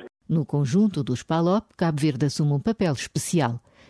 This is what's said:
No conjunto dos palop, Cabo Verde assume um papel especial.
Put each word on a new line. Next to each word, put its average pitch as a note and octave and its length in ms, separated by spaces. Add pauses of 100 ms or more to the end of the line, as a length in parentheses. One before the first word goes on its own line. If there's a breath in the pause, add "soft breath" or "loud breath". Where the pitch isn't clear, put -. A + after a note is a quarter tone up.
(280)
No D#3 180
conjunto D3 580
dos B2 200
palop, F3 420 (100)
Cabo E3 240
Verde D3 260
assume D3 280
um C#3+ 60
papel F#3+ 340
especial. B2+ 680 (300 soft breath)